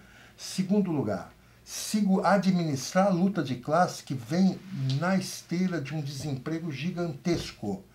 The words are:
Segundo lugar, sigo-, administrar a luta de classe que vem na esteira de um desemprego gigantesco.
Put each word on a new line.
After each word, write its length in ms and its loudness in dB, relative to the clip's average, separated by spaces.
Segundo 540 0
lugar, 420 -2
sigo-, 600 0
administrar 840 4
a 20 4
luta 320 2
de 140 -2
classe 480 2
que 100 -6
vem 460 2
na 180 2
esteira 640 -2
de 140 -8
um 60 -4
desemprego 680 -6
gigantesco. 1120 -4